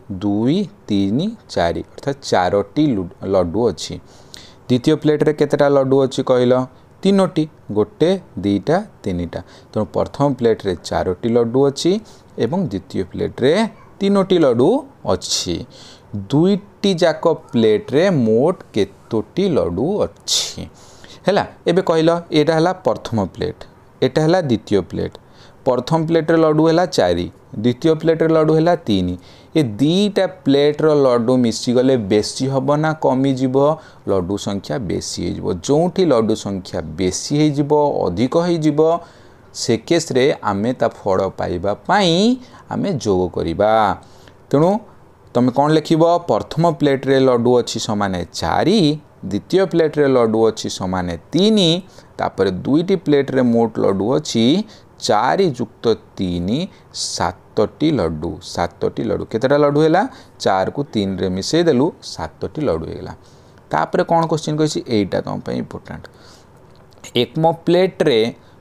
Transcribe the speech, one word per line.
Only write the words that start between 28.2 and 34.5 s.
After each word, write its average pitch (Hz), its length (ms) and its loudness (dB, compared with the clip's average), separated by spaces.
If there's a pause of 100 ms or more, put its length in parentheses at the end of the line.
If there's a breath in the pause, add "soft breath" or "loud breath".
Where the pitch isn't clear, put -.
ଲଡୁ 156 260 2
ହେଲା 160 220 2
ତିନି। 90 420 -2 (380 loud breath)
ଏ 160 80 4
ଦୁଇଟା 175 640 0
ପ୍ଲେଟ୍ର 147 680 2
ଲଡୁ 127 420 4
ମିଶିଗଲେ 123 600 2
ବେଶୀ 107 500 0
ହବ 135 280 0
ନା 156 180 0
କମିଯିବ? 135 840 0 (300 loud breath)
ଲଡୁ 98 300 -2
ସଂଖ୍ୟା 104 420 -6